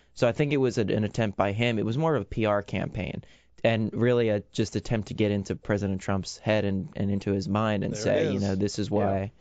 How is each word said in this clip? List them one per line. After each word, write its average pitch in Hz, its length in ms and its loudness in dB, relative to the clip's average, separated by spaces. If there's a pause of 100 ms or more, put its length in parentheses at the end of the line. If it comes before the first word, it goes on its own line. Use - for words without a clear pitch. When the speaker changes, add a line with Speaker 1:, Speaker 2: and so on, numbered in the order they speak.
(140)
Speaker 1:
So - 140 2
I 117 40 2
think 147 220 0
it 143 40 2
was 127 200 2
an, 104 120 2
an 107 140 2
attempt 104 340 -2
by 101 140 2
him. 117 260 0
It 104 80 0
was 113 120 -2
more 160 180 2
of 110 60 0
a - 40 -6
P 107 200 -2
R 104 180 2
campaign - 600 -6 (400)
and 113 300 2
really 120 360 4
a 104 100 2 (120)
just - 240 -2
attempt 107 340 -2
to - 40 -8
get 104 160 2
into 101 260 -2
President 98 460 -2
Trump's 98 380 -4
head 107 260 2
and, 95 300 -2
and 98 160 -2
into 101 200 0
his 98 160 0
mind 104 360 0
and 107 100 -4
Speaker 2:
There 107 60 -8
it 107 40 -6
Speaker 1:
say, 101 280 2
you 98 60 -2
Speaker 2:
is. 101 40 -2
Speaker 1:
know, 98 140 0
"This 101 240 -2
is 101 100 -2
Speaker 3:
Yeah. 101 60 0
Speaker 1:
why." 101 460 0